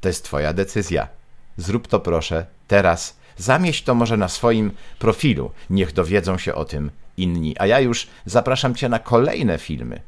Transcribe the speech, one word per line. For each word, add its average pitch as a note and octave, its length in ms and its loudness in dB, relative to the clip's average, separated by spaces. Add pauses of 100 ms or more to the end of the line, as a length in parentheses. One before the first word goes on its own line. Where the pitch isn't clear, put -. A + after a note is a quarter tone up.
To F#2+ 80 0
jest F2 140 -4
twoja D2+ 300 -2
decyzja. F2+ 540 -2 (500)
Zrób F#2 300 -2
to - 120 2
proszę E2 460 -2 (220)
teraz. F#2 500 2 (200)
Zamieść D3 460 0
to B2+ 120 2
może A2+ 220 2
na G#2 100 2
swoim A2 440 2 (280)
profilu. A2+ 520 2 (180)
Niech F#2 240 0
dowiedzą F#2 440 0
się - 180 -4
o D#2 100 -4
tym D2 260 -6 (260)
inni. F2 420 -2
A G2 60 2
ja A2+ 140 6
już B2 280 0 (180)
zapraszam B2 500 2
cię C3 140 -2
na A#2+ 100 0
kolejne A#2+ 580 2
filmy A#1+ 500 -8